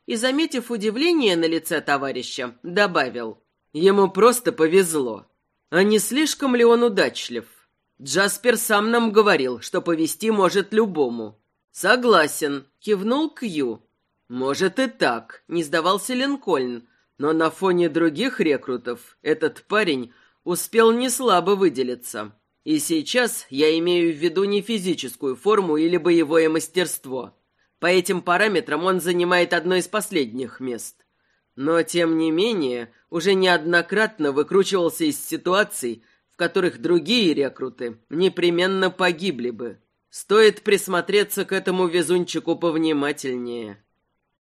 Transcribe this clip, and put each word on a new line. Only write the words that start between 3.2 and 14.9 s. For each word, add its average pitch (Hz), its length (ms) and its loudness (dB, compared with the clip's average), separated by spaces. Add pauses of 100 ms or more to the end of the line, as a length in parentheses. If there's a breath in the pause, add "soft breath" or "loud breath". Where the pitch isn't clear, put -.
"Ему 196 320 4
просто 208 440 2
повезло. 160 720 0 (440)
А 175 140 2
не 214 160 4
слишком 277 560 -2
ли 240 80 4
он 233 200 6
удачлив? 143 600 -2 (580)
Джаспер 190 540 0
сам 214 340 0
нам 233 220 2
говорил, 160 480 2
что - 220 -4
повезти 170 500 -2
может 196 420 0
любому". 135 680 -2 (300)
"Согласен", 165 960 2 (120)
кивнул 214 500 -2
Кью. 143 520 -6 (480)
"Может 135 500 -2
и 262 80 2
так", 131 600 -4